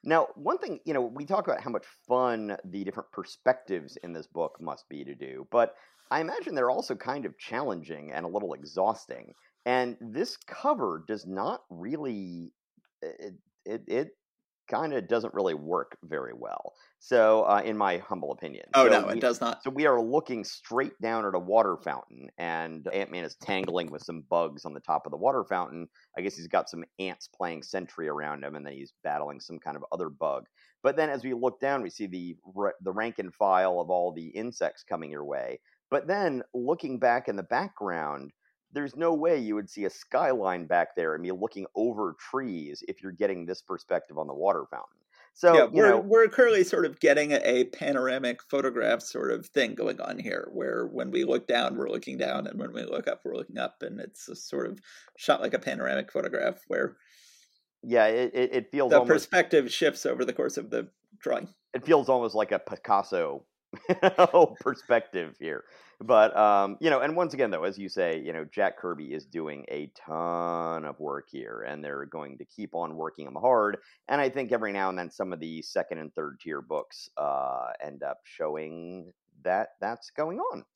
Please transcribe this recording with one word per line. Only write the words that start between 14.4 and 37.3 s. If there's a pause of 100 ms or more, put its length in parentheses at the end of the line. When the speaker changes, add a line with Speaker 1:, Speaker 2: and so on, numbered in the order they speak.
Speaker 1:
kinda
doesn't
really
work
very
well. (260)
So,
uh,
in
my
humble
opinion.
Speaker 2:
Oh,
Speaker 1:
So
Speaker 2:
no,
it
Speaker 1:
we,
Speaker 2:
does
not.
Speaker 1:
so
we
are
looking
straight
down
at
a
water
fountain,
and
Ant-Man
is
tangling
with
some
bugs
on
the
top
of
the
water
fountain. (280)
I
guess
he's
got
some (140)
ants
playing
sentry
around
him,
and
then
he's (100)
battling
some
kind
of
other
bug. (360)
But
then
as
we
look
down,
we
see
the (180)
ra-, (100)
the
rank
and
file
of
all
the
insects
coming
your
way. (320)
But
then, (100)
looking
back
in